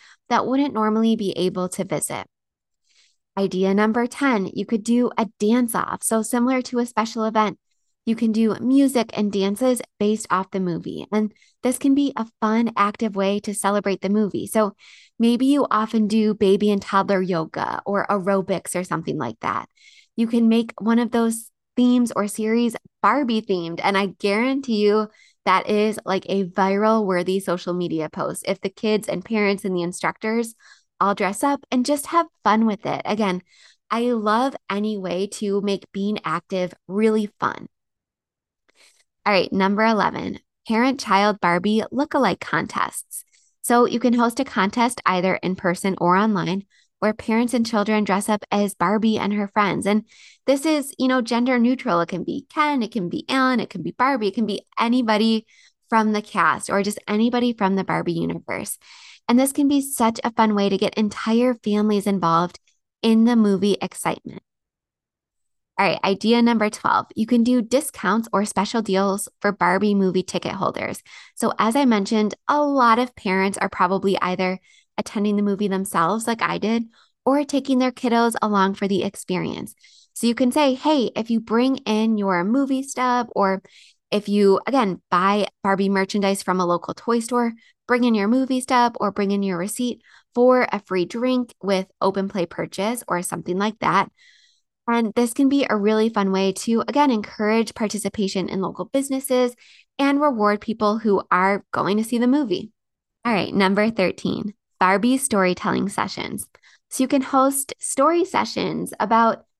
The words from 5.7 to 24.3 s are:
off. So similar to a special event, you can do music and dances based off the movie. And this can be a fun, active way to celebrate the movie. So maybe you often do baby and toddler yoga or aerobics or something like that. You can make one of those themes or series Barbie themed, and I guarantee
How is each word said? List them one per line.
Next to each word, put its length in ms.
off. 260
So 200
similar 420
to 160
a 60
special 400
event, 340
you 100
can 160
do 280
music 540
and 180
dances 500
based 320
off 180
the 100
movie. 520
And 200
this 160
can 160
be 220
a 100
fun, 340
active 400
way 260
to 120
celebrate 480
the 80
movie. 380
So 280
maybe 260
you 240
often 380
do 260
baby 380
and 100
toddler 400
yoga 640
or 220
aerobics 680
or 80
something 340
like 240
that. 260
You 100
can 240
make 300
one 180
of 140
those 400
themes 400
or 120
series 480
Barbie 400
themed, 400
and 160
I 100
guarantee 720